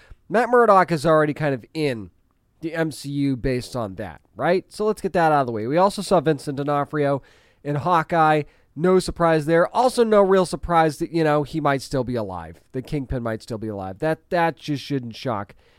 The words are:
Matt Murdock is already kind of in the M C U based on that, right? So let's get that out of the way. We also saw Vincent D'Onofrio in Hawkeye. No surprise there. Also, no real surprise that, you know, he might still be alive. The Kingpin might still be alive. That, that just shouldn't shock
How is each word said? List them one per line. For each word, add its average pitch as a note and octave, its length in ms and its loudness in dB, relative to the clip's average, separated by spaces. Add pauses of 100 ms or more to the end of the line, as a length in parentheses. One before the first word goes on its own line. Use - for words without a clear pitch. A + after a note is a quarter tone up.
(300)
Matt A3 200 0
Murdock G#3+ 420 4
is D3+ 140 -2
already D#3 280 4
kind D3 200 -2
of A#2 200 -8
in B2+ 380 -4 (500)
the D#3+ 120 -8
M E3 180 -2
C C#3 200 -12
U C#3 260 -2
based B2 380 -4
on G#2 200 -6
that, F2 240 -14 (160)
right? E3 340 0
So - 140 -8
let's G#3+ 160 -2
get - 140 -6
that E3 180 2
out C#3+ 100 4
of C3 40 0
the A#2 80 -6
way. A2 140 -4
We C#3+ 100 -2
also G3 240 2
saw F3+ 180 2
Vincent C#3+ 380 -2
D'Onofrio C#3+ 640 -2 (420)
in D3 120 -4
Hawkeye. D#3 680 2 (320)
No F#3 220 4
surprise E3 480 0
there. E3 300 4
Also, B3 280 4
no G#3+ 200 6
real F#3 220 4
surprise E3 520 0
that, E3 140 -6
you E3 120 0
know, D3+ 200 2
he D#3 180 -6
might C#3 220 0
still C3 200 -4
be A#2+ 120 -6
alive. F2+ 440 -8 (120)
The C3 100 -8
Kingpin C3+ 400 -6
might A2+ 220 -6
still A2 160 -10
be A2 80 -8
alive. F#2+ 320 -8
That, D#3 320 -4
that E3+ 260 0
just C#3+ 260 -6
shouldn't A#2+ 320 -6
shock G#2 380 -8 (240)